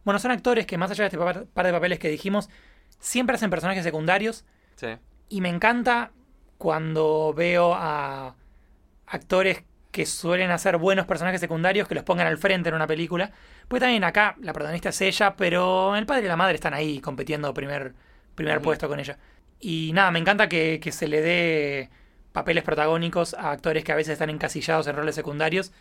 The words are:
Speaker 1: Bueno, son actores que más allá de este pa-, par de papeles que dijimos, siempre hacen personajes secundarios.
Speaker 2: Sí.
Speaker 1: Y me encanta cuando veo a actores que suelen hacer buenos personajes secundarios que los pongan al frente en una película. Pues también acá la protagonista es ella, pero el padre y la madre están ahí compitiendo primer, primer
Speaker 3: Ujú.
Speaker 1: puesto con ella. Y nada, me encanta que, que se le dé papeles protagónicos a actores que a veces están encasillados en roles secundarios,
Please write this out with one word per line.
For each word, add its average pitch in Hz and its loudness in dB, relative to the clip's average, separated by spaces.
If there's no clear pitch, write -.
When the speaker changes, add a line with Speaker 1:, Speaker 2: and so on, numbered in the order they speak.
Speaker 1:
Bueno, 202 0
son 247 -2
actores 233 2
que 180 -6
más 190 -2
allá 202 -2
de 196 2
este 180 -4
pa-, 175 -2
par 180 0
de 180 4
papeles 170 0
que 160 -2
dijimos, 196 -2
siempre 240 0
hacen 214 0
personajes 180 -2
secundarios. 180 0
Speaker 2:
Sí. 123 -10
Speaker 1:
Y 202 -6
me 180 0
encanta 233 2
cuando 156 0
veo 175 4
a 139 -6
actores 185 0
que - -2
suelen 180 0
hacer 175 2
buenos 185 4
personajes 180 -2
secundarios 175 0
que - -4
los - -4
pongan 175 2
al 160 0
frente 185 2
en 160 -2
una 156 0
película. 170 -2
Pues 247 0
también 240 2
acá 202 2
la 170 -8
protagonista 156 -4
es - -4
ella, 196 2
pero 185 2
el 220 -2
padre 254 0
y - -2
la 170 0
madre 175 2
están 151 -4
ahí 147 -2
compitiendo 143 -6
primer, 139 -8
primer 156 0
Speaker 3:
Ujú. 156 -4
Speaker 1:
puesto 156 0
con 143 -6
ella. 139 -10
Y 160 -4
nada, 190 4
me 165 0
encanta 202 4
que, 160 0
que 156 -6
se 160 -4
le 151 2
dé 156 0
papeles 165 0
protagónicos 165 0
a 156 -4
actores 156 -2
que 165 -4
a 151 0
veces 156 0
están 156 -2
encasillados 156 -2
en 143 -2
roles 151 -2
secundarios, 151 -2